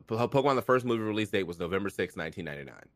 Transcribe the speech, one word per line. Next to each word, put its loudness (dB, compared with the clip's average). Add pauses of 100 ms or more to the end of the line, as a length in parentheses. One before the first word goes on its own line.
Po-, 0
Pokemon, 4
the 2
first 4
movie 2
release 0
date 2
was -6
November 0
sixth, -4
nineteen -6
ninety-nine. -12 (100)